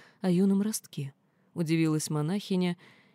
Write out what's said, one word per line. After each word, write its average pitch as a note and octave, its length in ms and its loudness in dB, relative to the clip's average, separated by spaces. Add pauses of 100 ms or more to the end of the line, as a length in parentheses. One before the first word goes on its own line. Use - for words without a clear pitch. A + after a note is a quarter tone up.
(200)
о F#3+ 100 0
юном G3 300 4
ростке? G3+ 540 -6 (400)
Удивилась D#3+ 560 0
монахиня F3+ 640 -2 (380)